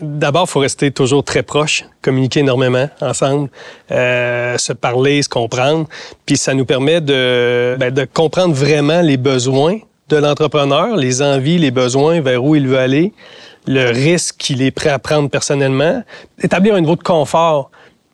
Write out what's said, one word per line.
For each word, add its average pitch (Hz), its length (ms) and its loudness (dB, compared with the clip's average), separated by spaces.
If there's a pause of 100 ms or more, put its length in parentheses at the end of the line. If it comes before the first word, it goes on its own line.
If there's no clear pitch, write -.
d'abord, 151 480 0
faut 151 100 -2
rester 135 300 0
toujours 135 340 2
très - 200 -2
proche, - 420 -2 (160)
communiquer 131 380 0
énormément 131 500 2 (100)
ensemble, 139 500 -2 (420)
euh, 123 680 -2
se - 160 -6
parler, 135 480 0
se - 80 -6
comprendre. 135 580 -2 (380)
Puis 143 120 0
ça 135 180 -2
nous 131 100 0
permet 143 340 0
de, 123 800 0
ben, 127 140 -2
de 131 120 -2
comprendre 165 500 0
vraiment 147 460 2
les 147 160 2
besoins 135 600 0 (320)
de 151 60 2
l'entrepreneur, 147 800 0
les 127 260 0
envies, 143 360 0
les 147 140 2
besoins, 135 500 2
vers 127 200 0
où 151 140 2
il 143 100 2
veut 131 120 2
aller, 139 340 0 (540)
le 131 260 2
risque 143 460 0
qu'il 131 240 -4
est 135 100 0
prêt - 180 -2
à 139 100 -2
prendre 147 300 0
personnellement, 139 720 -2 (400)
établir 196 340 2
un 190 40 2
niveau 165 160 2
de - 80 -6
confort. 160 680 0 (420)